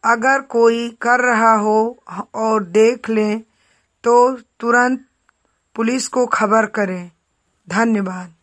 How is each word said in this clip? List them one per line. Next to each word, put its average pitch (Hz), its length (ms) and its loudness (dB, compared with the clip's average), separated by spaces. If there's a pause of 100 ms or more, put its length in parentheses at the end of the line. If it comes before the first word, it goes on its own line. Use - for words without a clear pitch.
अगर 240 460 2
कोई 233 400 2 (120)
कर 240 200 2
रहा 226 360 2
हो 214 220 2 (560)
और 220 280 -2
देख 220 460 0
लें 214 320 -2 (600)
तो 240 280 4 (280)
तुरंत 247 440 0 (720)
पुलिस 233 320 -4
को 247 180 -2
खबर 220 420 0
करें। 185 440 -6 (560)
धन्यवाद। 190 760 -4